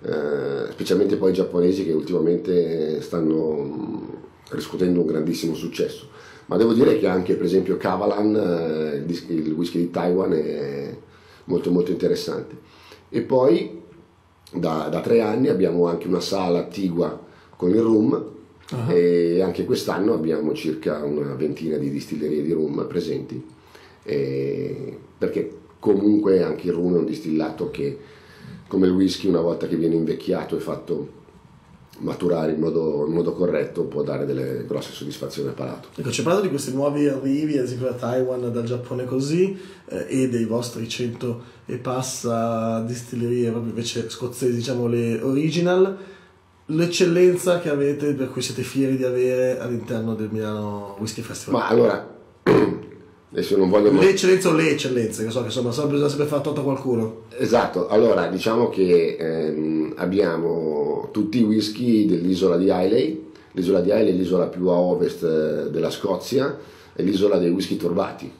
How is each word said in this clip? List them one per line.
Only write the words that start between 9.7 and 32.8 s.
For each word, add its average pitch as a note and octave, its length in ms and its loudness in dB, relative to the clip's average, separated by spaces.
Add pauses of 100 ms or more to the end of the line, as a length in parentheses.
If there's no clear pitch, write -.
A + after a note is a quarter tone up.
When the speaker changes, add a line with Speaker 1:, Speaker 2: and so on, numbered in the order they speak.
Speaker 1:
di F2 120 0
Taiwan, F2 440 0
è C#2+ 600 -4 (500)
molto, F2 260 -2
molto F2 220 2
interessante. - 640 -2 (520)
E - 140 -2
poi C#3+ 580 2 (720)
da, D#2+ 380 -2
da E2 100 -2
tre A#2 220 4
anni B2 260 2
abbiamo F2 380 2
anche E2+ 220 -2
una F2+ 120 0
sala F2+ 380 0
attigua F2 600 -2 (380)
con F2+ 140 0
il A2 100 4
rum, A2+ 440 4 (460)
Speaker 2:
Ah. A#2 220 -2
Speaker 1:
e F2 480 4
anche F2+ 240 0
quest'anno G2+ 480 0
abbiamo D#2 400 0
circa D2+ 500 -4
una C#2+ 320 -2
ventina D2+ 440 -2
di C#2+ 100 -2
distillerie D2+ 540 -4
di D#2+ 100 0
rum D2+ 340 -2
presenti, C#2+ 560 -6 (600)
eh, C2+ 960 -4 (180)
perché - 400 -4 (220)
comunque G2+ 640 4
anche D#2+ 240 -2
il E2+ 80 0
rum F2 220 2
è - 20 4
un D#2 80 2
distillato D#2 640 -4
che, C#2 280 -6 (680)
come F#2+ 200 2
il F#2 60 4
whisky, F#2+ 340 2
una E2+ 140 4
volta E2 260 0
che E2+ 100 -2
viene E2 180 2
invecchiato D#2+ 600 -2
e D2+ 60 -2
fatto - 560 -6 (840)
maturare D#2+ 520 -2
in D#2 80 -2
modo, D#2 460 0